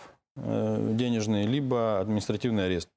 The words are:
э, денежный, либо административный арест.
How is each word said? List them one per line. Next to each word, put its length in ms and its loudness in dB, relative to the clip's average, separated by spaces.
э, 540 0
денежный, 520 2
либо 520 0
административный 680 0
арест. 300 0